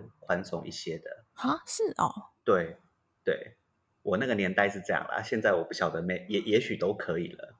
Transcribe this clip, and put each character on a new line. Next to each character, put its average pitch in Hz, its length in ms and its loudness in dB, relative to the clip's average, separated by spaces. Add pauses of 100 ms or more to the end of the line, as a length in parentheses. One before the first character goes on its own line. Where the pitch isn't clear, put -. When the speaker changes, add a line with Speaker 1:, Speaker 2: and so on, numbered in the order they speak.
(200)
Speaker 1:
宽 90 220 0
松 85 240 -6
一 80 60 -10
些 80 260 -6
的。 - 360 -14
Speaker 2:
哈？ 285 320 -2
是 427 320 0
哦。 - 340 -2 (140)
Speaker 1:
对， 87 320 4 (480)
对， - 320 -2 (440)
我 98 140 0
那 117 100 2
个 123 100 2
年 95 180 2
代 101 160 4
是 98 100 -6
这 92 140 -2
样 - 160 0
啦， - 120 -4
现 113 200 -2
在 107 100 6
我 85 140 4
不 - 80 -8
晓 87 160 0
得 82 120 -2
没， 90 280 -4
也， 101 100 0
也 110 220 4
许 - 160 -4
都 92 160 2
可 87 260 -4
以 85 140 -6
了 - 260 -16